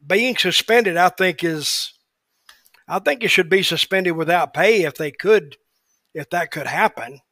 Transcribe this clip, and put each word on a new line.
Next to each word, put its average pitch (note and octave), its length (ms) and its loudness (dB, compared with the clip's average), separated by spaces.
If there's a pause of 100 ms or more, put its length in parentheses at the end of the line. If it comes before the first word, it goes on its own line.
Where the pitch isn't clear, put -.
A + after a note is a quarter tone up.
being A3 300 0
suspended, G3 600 0
I F3+ 100 4
think, F3+ 380 -2
is D#3 480 -4 (960)
I - 80 -2
think A#3+ 240 -2
it G3 60 0
should E3+ 200 2
be F#3+ 140 4
suspended F3 540 -2
without E3 360 0
pay G3 300 2
if D3 120 -4
they D3+ 160 -8
could, F3+ 440 0 (580)
if D3 180 -12
that - 200 -4
could C#3+ 160 -8
happen. C#3+ 540 -2 (100)